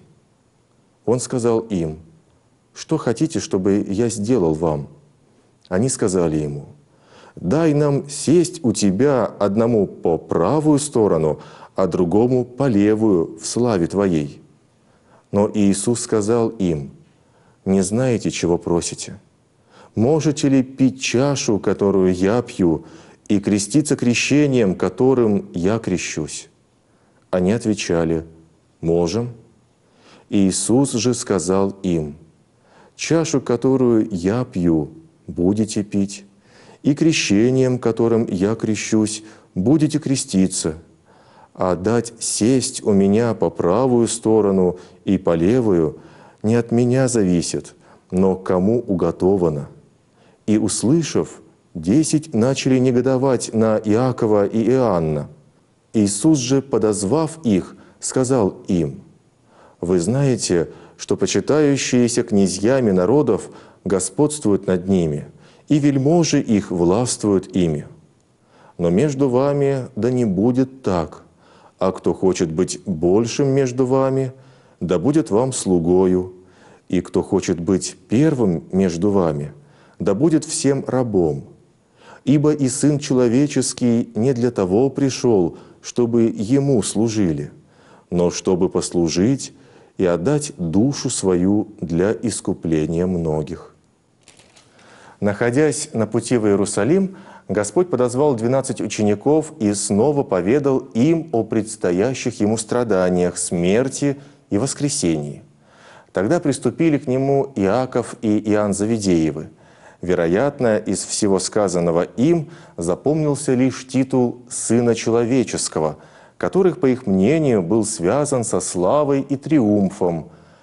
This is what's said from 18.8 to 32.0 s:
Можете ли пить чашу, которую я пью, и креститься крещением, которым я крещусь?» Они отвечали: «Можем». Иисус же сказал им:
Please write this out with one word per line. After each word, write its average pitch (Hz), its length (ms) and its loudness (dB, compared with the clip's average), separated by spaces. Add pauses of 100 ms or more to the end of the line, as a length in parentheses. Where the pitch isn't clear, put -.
Можете 143 560 0
ли 135 140 4
пить - 380 0
чашу, 131 580 0
которую 95 540 2
я 95 280 0
пью, 87 440 -2 (420)
и 104 120 2
креститься 147 560 0
крещением, 123 800 2
которым 117 800 2
я 98 260 0
крещусь?» - 720 -6 (800)
Они 92 220 0
отвечали: 85 720 -2 (560)
«Можем». 85 480 -2 (1000)
Иисус 104 640 0
же 120 200 0
сказал 98 720 0
им: 78 320 -2 (800)